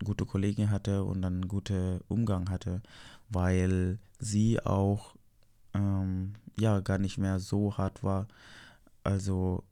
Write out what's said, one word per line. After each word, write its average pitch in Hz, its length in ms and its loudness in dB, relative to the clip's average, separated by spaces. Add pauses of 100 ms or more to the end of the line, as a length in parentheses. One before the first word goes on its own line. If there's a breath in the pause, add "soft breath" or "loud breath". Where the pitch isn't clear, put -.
gute 101 200 -2
Kollegen 104 440 0
hatte 98 340 0
und 95 180 -2
dann 92 260 -2
guten 92 600 -2
Umgang 101 420 0
hatte, 92 320 -4 (460 loud breath)
weil 92 720 2 (200)
sie 107 420 2
auch, 98 540 0 (580)
ähm, 95 600 0 (240)
ja, 107 220 2
gar 95 200 0
nicht 98 180 -2
mehr 95 220 0
so 101 380 0
hart 95 260 -2
war. 98 240 0 (760 loud breath)
Also 92 680 0